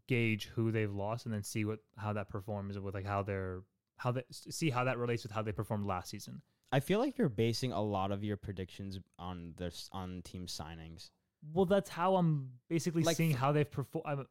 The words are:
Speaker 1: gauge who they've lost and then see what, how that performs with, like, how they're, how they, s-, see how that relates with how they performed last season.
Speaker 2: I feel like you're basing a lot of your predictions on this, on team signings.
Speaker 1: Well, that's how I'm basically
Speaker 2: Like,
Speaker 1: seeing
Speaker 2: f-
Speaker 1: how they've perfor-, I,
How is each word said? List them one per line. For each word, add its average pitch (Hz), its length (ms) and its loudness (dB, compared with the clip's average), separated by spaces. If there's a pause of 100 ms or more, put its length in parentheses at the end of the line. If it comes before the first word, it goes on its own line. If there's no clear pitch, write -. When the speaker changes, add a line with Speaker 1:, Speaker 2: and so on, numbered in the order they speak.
Speaker 1:
gauge 113 380 4 (100)
who 113 160 4
they've 110 200 2
lost 101 340 -4
and 113 80 -4
then 104 100 -2
see 110 220 -2
what, 107 140 -2 (160)
how 107 180 -2
that 104 160 -4
performs 101 500 -4
with, 98 160 -4
like, 95 100 -4
how 101 160 2
they're, 95 400 -2 (360)
how 123 160 0
they, 123 180 -2
s-, - 180 -16
see 156 220 0
how 123 140 2
that 127 120 0
relates 120 260 0
with 113 80 -10
how 110 120 -2
they 107 80 -2
performed 104 340 -2
last 92 240 -2
season. - 320 -12 (300)
Speaker 2:
I 135 80 4
feel 185 200 4
like 262 180 0
you're 202 120 4
basing 113 420 2
a 98 100 0
lot 101 300 2
of 101 120 -2
your 104 140 0
predictions 95 640 -8 (180)
on 87 400 -8
this, 87 340 -6
on 90 320 -6
team 90 220 -10
signings. 80 640 -10 (440)
Speaker 1:
Well, 185 120 6
that's 196 240 4
how 185 260 2
I'm 151 340 4 (180)
basically 165 360 2
Speaker 2:
Like, 160 120 4
Speaker 1:
seeing 160 180 4
Speaker 2:
f- 120 60 0
Speaker 1:
how 139 120 4
they've 151 180 4
perfor-, - 360 -4
I, 147 120 -2 (140)